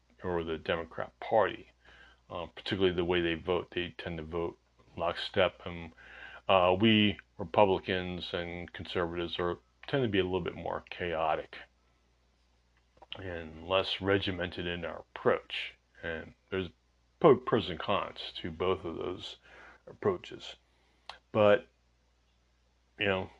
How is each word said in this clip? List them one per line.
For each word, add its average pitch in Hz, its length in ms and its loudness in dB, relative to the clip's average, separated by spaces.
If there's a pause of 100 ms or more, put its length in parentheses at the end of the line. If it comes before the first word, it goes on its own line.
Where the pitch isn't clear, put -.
(220)
or 87 220 -2
the 82 140 -4
Democrat 82 520 -6 (100)
Party, 98 460 0 (640)
uh, 90 240 -8
particularly 95 400 2
the 87 100 0
way 87 160 2
they 85 140 2
vote. 85 400 -2
They 87 240 -4
tend 85 200 -8
to 78 60 -8
vote 85 320 -4 (400)
lockstep, 87 680 0
and, 85 240 -10 (580)
uh, 92 300 8
we 107 380 6 (220)
Republicans 90 920 2
and 87 400 -8
conservatives 87 680 -4
are, 87 160 -2 (320)
tend 139 160 0
to 117 40 0
be 98 120 2
a 90 40 4
little 90 160 -2
bit 87 140 -6
more 85 360 -6
chaotic 80 680 -2 (1700)
and 82 460 -10
less 95 320 0
regimented 92 640 0
in 87 180 -6
our 82 180 -8 (120)
approach. - 580 0 (300)
And 82 300 -8 (180)
there's 95 180 -2 (520)
pro-, 143 160 8
pros - 340 -2
and 82 80 -6
cons 80 400 -4 (240)
to 90 80 -6
both 90 340 -2
of 82 120 -8
those 92 400 -8 (520)
approaches. - 680 -6 (760)
But, 104 340 6 (1300)
you 107 80 0
know, 95 340 0